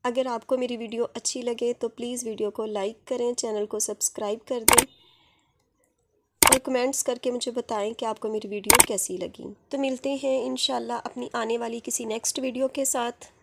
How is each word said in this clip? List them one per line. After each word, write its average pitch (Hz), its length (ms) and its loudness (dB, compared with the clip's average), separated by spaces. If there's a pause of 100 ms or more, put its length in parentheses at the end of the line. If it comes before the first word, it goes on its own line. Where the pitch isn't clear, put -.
अगर 254 240 2
आपको 240 300 0
मेरी 247 200 0
वीडियो 226 280 -2
अच्छी - 360 -4
लगे 240 320 0
तो 226 160 -2
प्लीज़ 240 340 -6
वीडियो 214 260 -2
को 214 160 -4
लाइक 208 400 -4
करें, 240 280 0
चैनल 214 320 0
को 214 140 -4
सब्सक्राइब 214 680 -2
कर 240 160 -2
दें - 200 6 (1600)
और 262 180 10
कमेंट्स 262 420 2
करके 247 280 0
मुझे 247 220 -2
बताएं 226 420 -2
कि 233 120 -4
आपको 214 220 -2
मेरी 214 200 -2
वीडियो 202 380 4
कैसी 190 320 -4
लगी। - 260 -8 (260)
तो 277 80 -2
मिलते 269 360 -2
हैं 262 280 2
इंशाल्लाह 247 580 -2
अपनी 247 340 -8
आने 233 240 0
वाली 233 220 -4
किसी 233 260 -4
नेक्स्ट 226 340 -2
वीडियो 254 300 0
के 269 160 -2
साथ। 240 440 -2 (120)